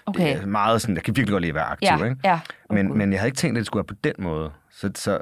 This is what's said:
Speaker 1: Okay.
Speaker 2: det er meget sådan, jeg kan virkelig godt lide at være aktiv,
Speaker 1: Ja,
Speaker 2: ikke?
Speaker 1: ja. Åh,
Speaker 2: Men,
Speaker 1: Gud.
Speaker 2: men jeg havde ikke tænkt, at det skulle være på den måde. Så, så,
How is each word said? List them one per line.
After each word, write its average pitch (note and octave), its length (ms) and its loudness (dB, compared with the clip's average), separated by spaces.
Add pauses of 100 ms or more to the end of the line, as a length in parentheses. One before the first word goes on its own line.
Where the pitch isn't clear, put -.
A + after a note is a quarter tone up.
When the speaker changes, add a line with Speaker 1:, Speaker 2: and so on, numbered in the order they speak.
Speaker 1:
Okay. F3+ 300 0
Speaker 2:
det G2 60 -6
er G2 40 -6
meget G#2+ 360 4
sådan, G#2+ 140 0
jeg D#2 80 -4
kan A2 120 0
virkelig B2 160 2
godt F#2+ 100 2
lide F2 80 0
at C#2+ 40 -6
være D2+ 100 0
aktiv, - 240 -2 (120)
Speaker 1:
Ja, - 40 2
Speaker 2:
ikke? B2 200 -2
Speaker 1:
ja. F3 160 4 (300)
Åh, G#2 60 0
Speaker 2:
Men, G2 120 2
Speaker 1:
Gud. - 80 0
Speaker 2:
men G2 160 2
jeg F#2+ 80 2
havde A2 80 0
ikke C3 80 -4
tænkt, C3 200 0
at A#2+ 40 0
det G#2 60 -4
skulle - 140 -4
være G2+ 160 -8
på - 80 -20
den D3+ 140 0
måde. D#2+ 320 -4 (220)
Så, - 220 -4
så, - 280 -2